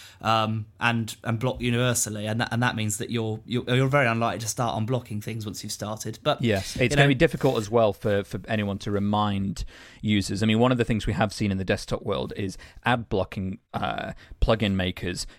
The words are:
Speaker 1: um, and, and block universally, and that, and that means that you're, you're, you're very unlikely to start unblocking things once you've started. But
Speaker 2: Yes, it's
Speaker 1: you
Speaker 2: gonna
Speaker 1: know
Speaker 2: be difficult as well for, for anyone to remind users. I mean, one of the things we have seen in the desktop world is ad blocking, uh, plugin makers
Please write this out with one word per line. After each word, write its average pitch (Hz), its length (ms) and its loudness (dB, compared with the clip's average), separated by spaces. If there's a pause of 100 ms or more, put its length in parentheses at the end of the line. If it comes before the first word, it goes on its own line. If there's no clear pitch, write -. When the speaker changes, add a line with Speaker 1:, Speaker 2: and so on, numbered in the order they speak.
(220)
Speaker 1:
um, 110 460 2 (120)
and, 117 440 0
and 117 160 -2
block 127 200 -2
universally, 117 680 0
and 110 120 0
that, 120 120 0
and 117 100 0
that 123 140 2
means 107 240 -2
that - 100 -6
you're, 110 380 -2
you're, 120 200 -2
you're 127 200 4
very 139 180 4
unlikely 113 360 0
to 113 60 -8
start 117 320 -2
unblocking 107 440 -4
things 113 200 -8
once 107 200 -10
you've 110 100 -8
started. 107 480 -8
But 147 220 0
Speaker 2:
Yes, 101 320 2
it's 135 80 0
Speaker 1:
you 120 60 4
Speaker 2:
gonna 143 120 2
Speaker 1:
know 139 60 6
Speaker 2:
be 139 80 4
difficult 131 420 2
as 104 140 -4
well 110 220 4
for, 101 300 0
for 101 240 -8
anyone 104 320 0
to - 120 -6
remind 101 720 0 (360)
users. 104 420 0
I - 20 4
mean, 110 140 4
one 123 120 6
of 127 60 2
the 117 80 2
things 110 220 0
we 107 60 0
have 104 200 0
seen 104 180 0
in 95 60 0
the 95 80 -2
desktop - 380 -2
world 67 340 -2
is 95 220 -6 (260)
ad 120 240 0
blocking, 95 480 -4 (160)
uh, 90 400 -4 (260)
plugin 110 360 2
makers 92 500 -2 (140)